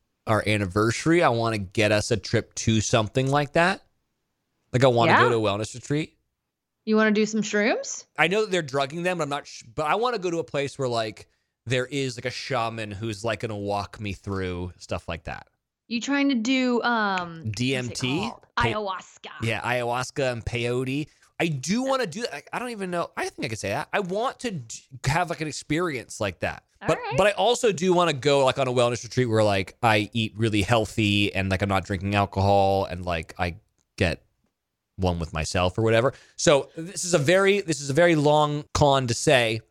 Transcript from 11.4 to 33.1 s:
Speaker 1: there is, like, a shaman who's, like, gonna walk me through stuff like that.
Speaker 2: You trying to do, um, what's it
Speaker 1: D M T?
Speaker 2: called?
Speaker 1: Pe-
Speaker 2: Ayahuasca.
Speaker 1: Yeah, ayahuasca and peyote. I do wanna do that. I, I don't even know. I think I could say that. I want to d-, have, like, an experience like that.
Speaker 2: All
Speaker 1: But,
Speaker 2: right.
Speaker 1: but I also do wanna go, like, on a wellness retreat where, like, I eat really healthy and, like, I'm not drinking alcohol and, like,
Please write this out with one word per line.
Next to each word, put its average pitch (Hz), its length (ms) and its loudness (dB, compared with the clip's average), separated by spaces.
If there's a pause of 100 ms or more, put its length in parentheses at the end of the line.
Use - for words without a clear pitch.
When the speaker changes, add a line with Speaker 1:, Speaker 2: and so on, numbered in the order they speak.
Speaker 1:
there 127 220 -2
is, 131 280 -4
like, 123 100 -10
a 123 40 -4
shaman 113 640 -6
who's, 104 340 -8
like, 107 140 -2
gonna 110 180 -8
walk 101 420 -6
me 101 140 -6
through 90 640 -6
stuff - 300 -10
like 85 160 -10
that. - 240 -12 (400)
Speaker 2:
You 233 120 -6
trying 277 300 0
to 277 60 2
do, 247 480 0
um, 196 540 -2
what's 156 100 -10
it 104 80 -6
Speaker 1:
D 127 200 -2
M 123 140 -4
T? 127 300 -2
Speaker 2:
called? - 260 -8 (140)
Speaker 1:
Pe- 233 140 0
Speaker 2:
Ayahuasca. 196 560 -10 (140)
Speaker 1:
Yeah, 110 180 -2
ayahuasca 123 680 -4
and 113 140 -6
peyote. 127 640 -4 (320)
I 165 80 0
do 165 360 -2
wanna 262 240 0
do 165 140 -10
that. 233 140 -8
I, 147 80 -14 (100)
I 175 60 -4
don't 247 100 -8
even 196 220 -8
know. 170 260 -2
I 370 120 -4
think 294 160 -10
I 117 40 -4
could 107 100 -8
say 98 100 -4
that. 127 220 -4
I 190 80 0
want 208 420 -4
to 240 100 -4
d-, 123 240 -10 (300)
have, 160 260 0
like, 160 100 -8
an 156 60 -6
experience 147 720 -4
like 98 200 -4
that. 85 220 -6 (180)
Speaker 2:
All 202 60 -10
Speaker 1:
But, 165 120 2
Speaker 2:
right. 480 180 -6
Speaker 1:
but 185 100 4
I 208 40 2
also 220 400 2
do 175 220 2
wanna 170 200 4
go, 139 320 2
like, 127 140 2
on 131 80 0
a 127 40 -2
wellness 120 320 2
retreat 123 240 0
where, 110 160 4
like, 98 380 0
I 107 320 4
eat 113 240 -2
really 107 240 2
healthy 104 720 2
and, 95 160 -2
like, 95 140 0
I'm 98 60 0
not 95 160 0
drinking 98 300 -4
alcohol 98 720 2
and, 90 200 -8
like, 82 340 -6